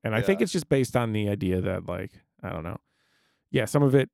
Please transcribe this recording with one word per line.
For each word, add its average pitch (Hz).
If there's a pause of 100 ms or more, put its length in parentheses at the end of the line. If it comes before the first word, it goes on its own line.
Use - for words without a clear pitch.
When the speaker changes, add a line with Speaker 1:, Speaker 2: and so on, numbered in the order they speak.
Speaker 1:
and 110
I 120
think 196
Speaker 2:
yeah. 233
Speaker 1:
it's 175
just 170
based 131
on 117
the 107
idea 92
that, 92
like, 92 (300)
I 92
don't 85
know. 85 (720)
Yeah, 120
some 143
of 131
it 135